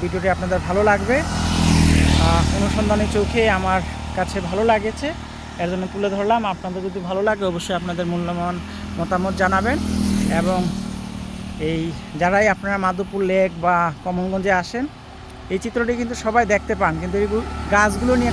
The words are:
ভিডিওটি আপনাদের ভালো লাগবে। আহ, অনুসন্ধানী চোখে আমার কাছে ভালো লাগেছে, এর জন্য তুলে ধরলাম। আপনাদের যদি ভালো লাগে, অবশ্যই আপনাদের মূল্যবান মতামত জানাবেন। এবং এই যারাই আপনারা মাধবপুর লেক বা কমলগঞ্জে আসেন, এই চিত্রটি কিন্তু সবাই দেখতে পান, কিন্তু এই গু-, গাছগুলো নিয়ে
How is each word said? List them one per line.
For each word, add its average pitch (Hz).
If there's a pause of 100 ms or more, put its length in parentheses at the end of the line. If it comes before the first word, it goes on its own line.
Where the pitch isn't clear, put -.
ভিডিওটি 180
আপনাদের 180
ভালো 190
লাগবে। 208
আহ, -
অনুসন্ধানী 208
চোখে 220
আমার 185 (340)
কাছে 185
ভালো 185
লাগেছে, 220 (520)
এর 175
জন্য 185
তুলে 202
ধরলাম। 208
আপনাদের 185
যদি 190
ভালো 190
লাগে, 208
অবশ্যই 175
আপনাদের 175
মূল্যবান 175 (380)
মতামত 185
জানাবেন। 190 (640)
এবং 185 (960)
এই 160 (280)
যারাই 196
আপনারা 196
মাধবপুর 190
লেক 190 (100)
বা 170 (100)
কমলগঞ্জে 185
আসেন, 190 (640)
এই 190
চিত্রটি 233
কিন্তু 233
সবাই 220
দেখতে 202
পান, 170
কিন্তু 180
এই 208
গু-, 214 (220)
গাছগুলো 208
নিয়ে 240